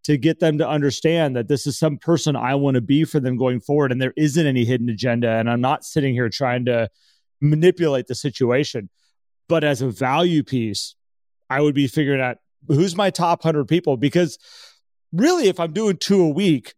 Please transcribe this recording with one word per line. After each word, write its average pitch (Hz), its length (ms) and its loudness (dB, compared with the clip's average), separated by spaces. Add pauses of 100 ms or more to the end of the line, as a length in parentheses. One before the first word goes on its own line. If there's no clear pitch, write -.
to 151 120 2
get 151 240 0
them 156 160 2
to 151 100 0
understand 147 680 0
that 117 100 -4
this 147 200 -2
is 135 120 -6
some 147 200 -2
person 156 380 0
I 123 180 -2
wanna 139 260 0
be 139 240 2
for 151 160 -2
them 127 160 -2
going 127 240 0
forward. 143 320 0
And 127 80 -2
there 131 160 -2
isn't 151 300 0
any 127 180 2
hidden 120 240 0
agenda. 117 400 -2
And 113 220 0
I'm 120 100 0
not 135 240 -2
sitting 139 300 -2
here 120 160 0
trying 123 340 -2
to 117 240 0 (500)
manipulate 151 680 2
the 127 80 -6
situation. 123 760 -2 (580)
But 165 160 0
as 139 200 0
a 131 80 -2
value 147 520 0
piece, 110 520 -6 (560)
I 135 100 0
would 147 140 2
be 139 140 2
figuring 139 340 0
out 123 160 -4 (280)
who's 165 300 2
my 196 140 2
top 170 320 0
hundred 151 240 0
people, 156 320 0
because 147 400 0 (760)
really, 277 360 2
if 175 120 0
I'm 165 140 -4
doing 202 240 0
two 196 240 2
a 156 80 4
week 151 480 0